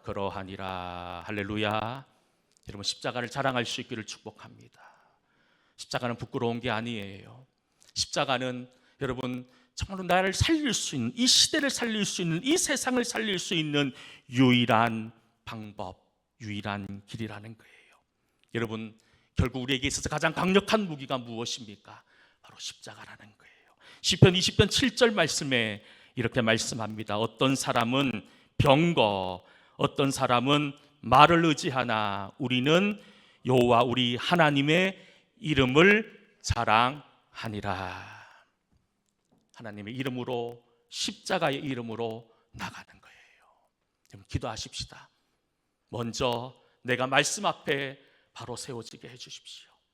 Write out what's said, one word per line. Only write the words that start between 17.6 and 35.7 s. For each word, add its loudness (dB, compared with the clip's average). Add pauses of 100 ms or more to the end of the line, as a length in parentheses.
여러분, -6 (400)
결국 -2
우리에게 -2
있어서 -4
가장 -2
강력한 0
무기가 -6
무엇입니까? -10 (380)
바로 -20
십자가라는 -16
거예요. -20 (260)
시편 8
이십 0
편 6
칠 2
절 4
말씀에 0 (320)
이렇게 0
말씀합니다. 0
"어떤 0
사람은 -2 (320)
병거, 4 (340)
어떤 0
사람은 0 (260)
말을 8
의지하나 -2
우리는 2 (440)
여호와 6
우리 0
하나님의 2 (320)
이름을 4